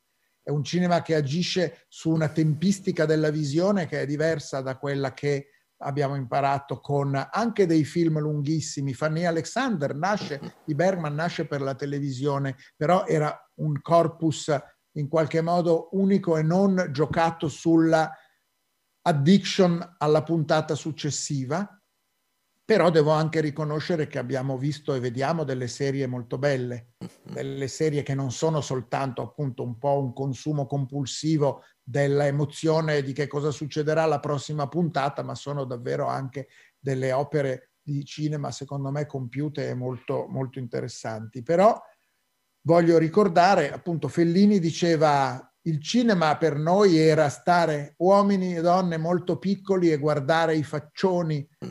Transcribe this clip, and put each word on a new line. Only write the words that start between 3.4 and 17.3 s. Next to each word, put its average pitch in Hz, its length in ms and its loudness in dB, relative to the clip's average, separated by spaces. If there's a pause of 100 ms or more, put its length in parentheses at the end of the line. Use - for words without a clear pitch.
che 143 140 -6
è 135 60 -4
diversa 147 560 -2
da 131 160 -8
quella 139 340 -4
che 143 380 -4 (320)
abbiamo 143 320 -2
imparato 139 680 -2
con 139 340 -2
anche 196 520 0
dei 160 180 2
film 165 340 0
lunghissimi. 151 760 -4
Fanny 156 300 -2
Alexander 165 680 -2
nasce, 185 460 -4 (240)
di 156 100 -4
Bergman 165 400 0
nasce 165 320 -4
per 143 140 -6
la 135 140 -4
televisione, 139 840 -4 (180)
però 175 300 2
era 151 340 0 (180)
un 147 260 -4
corpus 160 720 2 (380)
in 147 160 -6
qualche 160 340 0
modo 165 500 0
unico 190 460 2
e 156 40 2
non 185 480 4
giocato 165 580 0